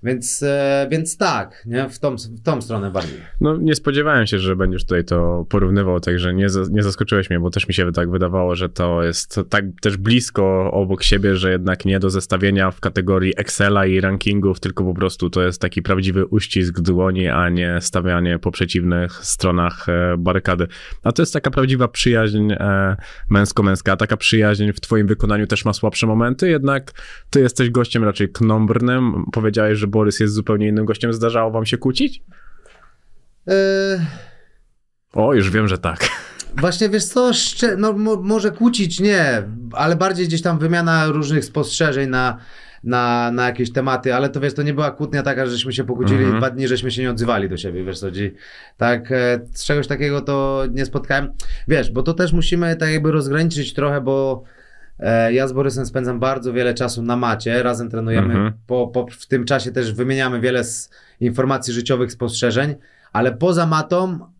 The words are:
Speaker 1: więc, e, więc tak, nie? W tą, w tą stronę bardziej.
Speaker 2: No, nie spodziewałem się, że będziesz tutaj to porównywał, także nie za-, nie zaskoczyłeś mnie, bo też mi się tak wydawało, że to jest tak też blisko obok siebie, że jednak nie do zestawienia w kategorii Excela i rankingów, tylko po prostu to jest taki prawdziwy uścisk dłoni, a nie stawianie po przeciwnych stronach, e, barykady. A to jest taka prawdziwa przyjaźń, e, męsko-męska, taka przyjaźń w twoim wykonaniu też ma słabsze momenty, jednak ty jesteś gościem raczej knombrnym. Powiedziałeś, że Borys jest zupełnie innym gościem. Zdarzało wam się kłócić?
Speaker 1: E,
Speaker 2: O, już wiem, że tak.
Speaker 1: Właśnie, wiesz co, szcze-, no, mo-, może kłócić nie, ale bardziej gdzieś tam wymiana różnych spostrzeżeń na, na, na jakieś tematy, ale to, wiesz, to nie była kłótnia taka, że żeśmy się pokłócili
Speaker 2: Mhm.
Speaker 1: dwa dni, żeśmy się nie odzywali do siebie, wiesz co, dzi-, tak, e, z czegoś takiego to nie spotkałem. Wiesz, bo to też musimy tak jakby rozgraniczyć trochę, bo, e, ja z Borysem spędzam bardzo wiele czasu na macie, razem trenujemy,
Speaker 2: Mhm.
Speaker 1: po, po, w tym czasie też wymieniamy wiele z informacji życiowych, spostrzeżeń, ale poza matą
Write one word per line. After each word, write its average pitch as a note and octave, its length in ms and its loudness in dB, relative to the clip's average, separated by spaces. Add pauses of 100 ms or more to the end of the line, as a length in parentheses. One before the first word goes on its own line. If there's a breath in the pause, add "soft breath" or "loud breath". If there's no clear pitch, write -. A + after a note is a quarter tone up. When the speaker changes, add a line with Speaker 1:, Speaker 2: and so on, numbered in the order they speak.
Speaker 1:
więc, B2 400 -4
e, C#3 480 0
więc D#3+ 260 -4
tak, G#2 480 -2
nie? B2+ 240 -2
W - 100 -18
tą, C#3 180 -2
w A2+ 260 -14
tą D3 180 0
stronę G2+ 300 -4
bardziej. E2+ 260 -4 (240 loud breath)
Speaker 2:
No, D3+ 160 2
nie D#3+ 180 2
spodziewałem C#3 520 0
się, G2+ 120 0
że F#2 160 0
będziesz F#2 300 0
tutaj F2 200 0
to F2 440 0
porównywał, F#2+ 500 2
także F2 340 0
nie G2 160 2
za-, F#2+ 220 0
nie G#2 120 2
zaskoczyłeś G2+ 460 0
mnie, F2 100 0
bo F2 100 0
też F2+ 180 -2
mi F#2+ 60 -4
się F2+ 180 0
tak F2 200 0
wydawało, F2+ 440 0
że F2+ 140 -4
to F2 340 0
jest E2+ 360 -4 (100)
tak G2+ 160 0 (160)
też G2 160 0
blisko F#2+ 760 2
obok F#2+ 320 0
siebie, G2 320 4
że F#2 160 0
jednak F2+ 340 -2
nie F#2+ 140 2
do F#2+ 100 0
zestawienia F#2+ 600 0
w - 80 -12
kategorii F#2 580 0
Excela G2+ 480 2
i F#2+ 160 4
rankingów, G2 580 0
tylko F#2+ 240 -4
po F2+ 100 0
prostu F2+ 360 -2
to F#2 140 0
jest F2+ 180 -2
taki F#2 200 -4
prawdziwy F#2+ 440 0
uścisk F#2 540 0
dłoni, F#2 480 2
a E2 220 0
nie F2 320 0
stawianie F2 580 0
po F2+ 120 -2
przeciwnych F2 600 0 (140)
stronach, F2 640 0
e, F2 280 2
barykady. F2+ 500 0 (360 loud breath)
A A#2 80 2
to C#3 100 2
jest D#3+ 120 0
taka C#3 180 -2
prawdziwa C3 360 2
przyjaźń, G#2+ 640 2
e, G2 440 0 (340 loud breath)
męsko-męska, G2 680 2
taka G#2+ 200 0
przyjaźń G#2 540 2
w - 100 -4
twoim G#2+ 260 2
wykonaniu G#2 400 2
też - 180 -2
ma G#2+ 80 2
słabsze - 340 0
momenty, A#2+ 420 2
jednak C#3 420 0 (380 loud breath)
ty C#3 100 4
jesteś B2 300 4
gościem A#2+ 340 0
raczej G2+ 280 0
knombrnym. A2+ 1000 2
Powiedziałeś, G#2+ 460 2
że G#2 80 0
Borys G#2 320 2
jest G#2+ 140 2
zupełnie G#2+ 340 0
innym G#2+ 180 2
gościem. A2+ 280 -2
Zdarzało A2+ 380 0
wam A2+ 140 -2
się A#2+ 120 -2
kłócić? - 460 -2 (1200 soft breath)
Speaker 1:
E, G3 520 2 (1120 loud breath)
Speaker 2:
O, A2+ 200 2
już G2 180 4
wiem, G#2+ 160 2
że F#2 100 0
tak. E2+ 220 -4 (580 loud breath)
Speaker 1:
Właśnie, F3 320 0
wiesz G#3+ 160 0
co, B3 280 2
szcze-, - 440 0
no, G#3+ 160 2
mo-, G#3+ 280 0
może G#3 300 0
kłócić G3+ 480 0
nie, E3 440 2 (300)
ale D#3+ 220 2
bardziej F3+ 320 0
gdzieś E3 140 -2
tam E3+ 180 0
wymiana E3 480 2
różnych D3+ 380 0
spostrzeżeń C#3+ 640 0
na, B2+ 280 0 (460 loud breath)
na, A#2+ 480 0
na A#2+ 140 0
jakieś A#2+ 280 -2
tematy, C3 420 0
ale C#3 140 0
to, C#3 100 -4
wiesz, C#3 140 -2
to D3 100 -4
nie D3 100 0
była C#3+ 180 -2
kłótnia C#3+ 320 -4
taka, C3+ 220 -2
że B2 60 -2
żeśmy B2 220 -4
się C3 100 -2
pokłócili A#2 400 0
Speaker 2:
Mhm. G2+ 140 2
Speaker 1:
dwa B2+ 120 2
dni, B2+ 180 -4
żeśmy B2+ 240 -2
się A#2 100 -4
nie B2+ 100 -2
odzywali A2+ 380 0
do F2+ 80 -6
siebie, F#2 260 -6
wiesz F#2 160 -8
co, G2 120 -6
dzi-, G2 220 -4 (440 loud breath)
tak, A#2+ 340 0
e, B2 280 0 (140)
z - 120 -10
czegoś D3 220 0
takiego C#3+ 340 -2
to C3+ 500 -2
nie C3+ 140 -2
spotkałem. C#3 460 -2 (360 loud breath)
Wiesz, B2 240 2
bo A#2 120 0
to E3 100 0
też E3+ 200 2
musimy E3+ 420 2
tak D#3+ 140 -2
jakby D#3 220 0
rozgraniczyć D3+ 600 0
trochę, C#3+ 280 0
bo, C3+ 420 0 (560 soft breath)
e, A2+ 340 2
ja C3 140 2
z C3 60 -6
Borysem C3+ 320 0
spędzam B2 340 -4
bardzo B2+ 340 -2
wiele B2 200 0
czasu A#2 280 -4
na A#2 140 0
macie, A#2 480 0
razem A#2+ 260 -2
trenujemy, A2+ 440 0
Speaker 2:
Mhm. G#2+ 200 0 (140)
Speaker 1:
po, B2 200 0
po, B2 240 -2
w - 160 -20
tym B2+ 180 0
czasie B2 260 -2
też A#2 220 -2
wymieniamy B2+ 480 -2
wiele B2 220 0
z - 260 -8 (300 soft breath)
informacji B2+ 540 0
życiowych, A#2+ 380 -2
spostrzeżeń, B2 640 -2 (380 soft breath)
ale A#2+ 180 2
poza E3+ 340 2
matą E3 540 0 (200)